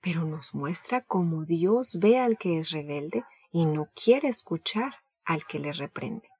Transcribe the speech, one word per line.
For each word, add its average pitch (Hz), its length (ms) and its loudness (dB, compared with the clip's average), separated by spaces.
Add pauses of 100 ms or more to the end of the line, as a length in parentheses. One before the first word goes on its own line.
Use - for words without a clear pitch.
Pero 170 240 -2
nos 156 280 -8
muestra 170 520 -4
cómo 165 400 0
Dios 185 540 2
ve 220 200 6
al 233 180 2
que 170 220 0
es 160 120 -2
rebelde 151 520 -4 (280)
y 170 140 4
no 151 300 0
quiere 277 320 4
escuchar 226 680 -4 (280)
al 160 220 -4
que - 140 -8
le 147 120 -6
reprende. - 560 -8 (120)